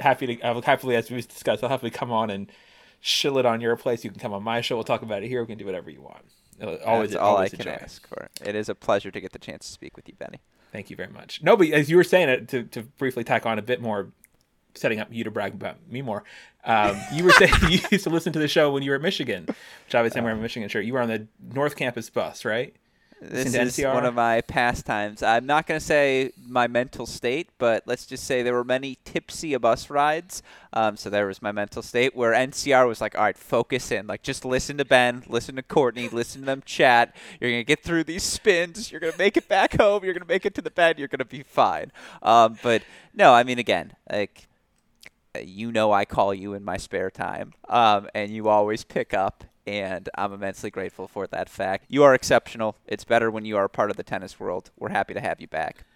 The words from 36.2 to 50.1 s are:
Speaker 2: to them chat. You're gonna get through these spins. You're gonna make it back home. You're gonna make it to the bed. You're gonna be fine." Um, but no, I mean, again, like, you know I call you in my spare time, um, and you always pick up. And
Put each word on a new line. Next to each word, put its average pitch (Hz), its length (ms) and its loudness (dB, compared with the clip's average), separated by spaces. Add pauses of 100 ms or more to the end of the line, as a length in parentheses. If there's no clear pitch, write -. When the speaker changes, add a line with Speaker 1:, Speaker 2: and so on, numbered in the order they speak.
Speaker 2:
to 135 60 -12
them 135 180 -4
chat. 120 500 4 (240)
You're 123 120 -2
gonna 120 120 -2
get 143 200 0
through 165 220 -2
these 165 180 -8
spins. 180 680 0
You're 156 100 -12
gonna 165 180 -4
make 202 180 4
it - 100 -2
back 202 320 2
home. 208 240 6
You're 185 120 -2
gonna 175 100 -10
make 185 220 0
it 190 80 -4
to - 80 -8
the 160 80 -8
bed. 165 260 4
You're 143 100 -8
gonna 131 160 -4
be 131 200 -10
fine." 98 480 0 (320)
Um, 113 400 8
but 117 180 2 (320)
no, 147 220 8
I 120 80 8
mean, 123 160 -2
again, 95 340 -2 (180)
like, - 360 -6 (920)
you 95 320 -10
know 110 200 4
I 101 140 4
call 98 280 0
you 98 220 -8
in 101 80 -12
my 92 140 -6
spare 92 340 -6
time, - 420 -8 (160)
um, 107 460 4
and 104 160 -4
you 107 180 -2
always 107 340 2
pick - 300 -6
up. 98 300 -2 (240)
And 95 480 -6